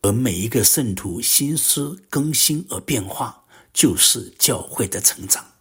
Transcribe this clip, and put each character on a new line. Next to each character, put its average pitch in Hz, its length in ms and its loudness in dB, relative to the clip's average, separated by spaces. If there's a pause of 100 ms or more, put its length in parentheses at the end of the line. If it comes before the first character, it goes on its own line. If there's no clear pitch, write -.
而 101 100 2
每 117 220 2
一 95 160 -2
个 117 140 2
圣 117 320 2
徒 90 260 -6
心 143 360 0
思 147 520 -2
更 151 240 0
新 147 360 0
而 107 120 -6
变 113 220 -2
化， - 420 -8 (280)
就 - 220 4
是 - 420 0
教 - 240 0
会 - 260 -4
的 - 120 -6
成 - 280 -2
长。 - 180 -2 (160)